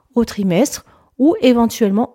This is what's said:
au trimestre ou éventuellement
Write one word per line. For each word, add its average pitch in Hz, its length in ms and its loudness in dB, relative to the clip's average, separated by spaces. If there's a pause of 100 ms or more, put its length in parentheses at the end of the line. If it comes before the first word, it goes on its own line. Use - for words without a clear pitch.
(160)
au 233 100 0
trimestre 196 580 -2 (360)
ou 302 220 2
éventuellement 233 720 0